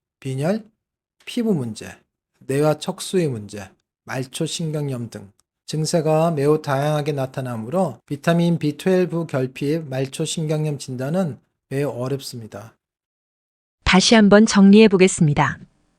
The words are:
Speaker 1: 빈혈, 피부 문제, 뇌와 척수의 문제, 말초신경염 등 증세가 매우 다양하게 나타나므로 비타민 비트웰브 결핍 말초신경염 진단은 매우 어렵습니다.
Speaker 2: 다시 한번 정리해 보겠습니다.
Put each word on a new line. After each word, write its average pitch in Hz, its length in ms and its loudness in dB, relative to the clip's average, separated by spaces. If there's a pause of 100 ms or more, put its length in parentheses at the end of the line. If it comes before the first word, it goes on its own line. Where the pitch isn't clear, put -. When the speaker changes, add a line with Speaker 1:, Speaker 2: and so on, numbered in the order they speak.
(180)
Speaker 1:
빈혈, 147 460 -4 (640)
피부 226 260 -2
문제, 117 380 -6 (560)
뇌와 147 320 0
척수의 175 500 -4
문제, 104 400 -10 (360)
말초신경염 135 1040 -6
등 101 200 -18 (360)
증세가 156 640 0
매우 151 320 2
다양하게 147 500 -2
나타나므로 131 920 -4
비타민 170 520 0
비트웰브 170 680 0
결핍 143 640 -4
말초신경염 151 880 -4
진단은 135 600 -4 (300)
매우 139 220 -4
어렵습니다. 117 880 -10 (1080)
Speaker 2:
다시 185 300 4
한번 214 320 8
정리해 202 420 8
보겠습니다. 175 720 2 (400)